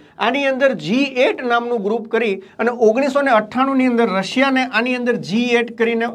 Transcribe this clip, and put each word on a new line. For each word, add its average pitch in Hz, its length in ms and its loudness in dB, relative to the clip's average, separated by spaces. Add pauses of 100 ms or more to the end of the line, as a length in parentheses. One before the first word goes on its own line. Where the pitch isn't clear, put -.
(200)
આની 254 260 0
અંદર 269 280 2
જી 190 300 0
એઇટ 269 400 0
નામનું 240 400 -2
ગ્રુપ 220 240 -4
કરી 220 340 -2 (180)
અને 233 120 0
ઓગણીસો 247 500 2
ને 277 100 0
અઠ્ઠાણુંની 254 540 2
અંદર 233 240 2
રશિયાને 254 560 0
આની 240 300 -2
અંદર 240 200 0
જી 180 280 -2
એઇટ 233 340 0
કરીને 233 380 0